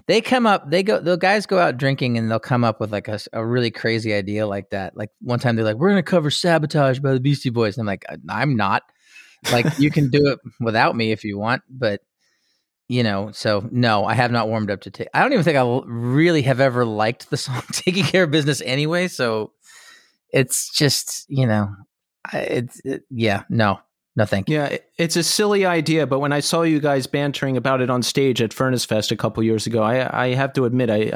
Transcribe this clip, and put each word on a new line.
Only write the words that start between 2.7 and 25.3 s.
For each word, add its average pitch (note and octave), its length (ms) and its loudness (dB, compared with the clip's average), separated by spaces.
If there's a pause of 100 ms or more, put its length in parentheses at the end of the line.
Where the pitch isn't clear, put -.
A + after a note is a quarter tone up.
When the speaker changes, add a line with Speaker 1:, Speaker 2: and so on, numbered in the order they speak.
Speaker 1:
with, A2 100 -4
like, G2+ 180 -4
a G#2+ 40 -6
s-, - 200 -8
a A2 140 -4
really A#2+ 240 0
crazy A2+ 420 -2
idea G#2 360 -2
like G2 220 -6
that. G2 260 -8
Like, G#2 140 -8 (100)
one A#2+ 180 -2
time A#2+ 180 0
they're A2+ 80 0
like, G#2+ 120 0
"We're F3 140 2
gonna G3 120 2
cover D3+ 280 2
Sabotage D3 680 2
by C#3 140 0
the C3 80 2
Beastie C#3 300 0
Boys." A2 260 0
And A#2 60 -6
I'm G#2+ 40 -2
like, G2 220 -6
"Uh, E2 80 -12 (120)
I'm B2 280 0
not." G#2 260 2 (680)
Like, B2 260 2
you D3 140 4
can C#3+ 180 2
do C#3+ 220 4
it - 60 -6 (120)
Speaker 2:
<laughs> - 100 -20
Speaker 1:
without A2+ 360 2
me A2+ 160 0
if G#2+ 120 -4
you G2+ 140 -6
want, A#2 320 -2
but, A#2 300 -4 (880)
you B2 140 0
know, G#2 300 -2
so G#2 380 -2
no, A2+ 340 2
I G#2 100 -2
have A#2+ 180 2
not A2+ 160 0
warmed G#2+ 220 -2
up G2 120 -4
to G2 80 -14
ta-, - 140 -10 (100)
I D#3 80 4
don't B3+ 100 2
even F#3+ 120 2
think D#3 120 2
I C3+ 40 4
l-, B2 260 2
really C3 560 2
have B2+ 180 2
ever B2 240 2
liked A2 460 -2
the D3 80 -2
song B2 280 -6
<laughs> - 60 -12
Taking F#3 320 -2
Care F#3 200 4
of D3+ 60 -2
Business D3 360 2
anyway. D3+ 420 -2
So A2+ 440 -2 (800)
it's - 440 0
just, - 540 -2
you C3 160 2
know, G#2 240 0 (600)
I, D3+ 100 -6
it's, - 440 -4
it, C3+ 240 -8
yeah, A2 400 0
no. G#2+ 300 2 (380)
No, A2 100 2
thank G2 220 -2
you. D3+ 80 0
Speaker 2:
Yeah, D3 100 0
it, - 320 -8
it's E3+ 180 0
a E3+ 60 2
silly G3+ 420 2